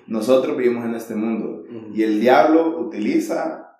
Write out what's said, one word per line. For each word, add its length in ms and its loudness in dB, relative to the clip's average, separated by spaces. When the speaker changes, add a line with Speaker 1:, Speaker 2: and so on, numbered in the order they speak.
Speaker 1:
Nosotros 500 2
vivimos 280 0
en 100 -4
este 180 -10
mundo. 560 -4
Speaker 2:
Ujú. 240 -14
Speaker 1:
Y 80 -2
el 180 2
diablo 600 4
utiliza 1000 -4